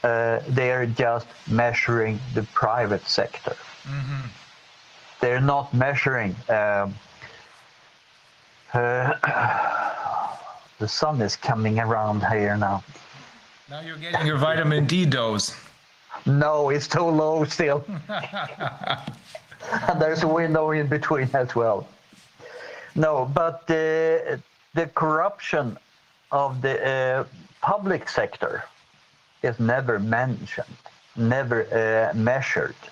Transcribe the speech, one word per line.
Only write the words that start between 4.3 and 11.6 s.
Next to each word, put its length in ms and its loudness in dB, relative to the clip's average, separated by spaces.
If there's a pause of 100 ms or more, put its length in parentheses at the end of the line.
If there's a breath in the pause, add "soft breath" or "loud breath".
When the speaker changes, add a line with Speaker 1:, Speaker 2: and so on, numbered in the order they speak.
Speaker 1:
They're 180 2
not 340 2
measuring, 640 2 (140)
um, 440 2 (1800 loud breath)
uh, 400 2 (100)
<sighs> 1600 -4
the 100 -2
sun 320 0
is 160 -2
coming 420 0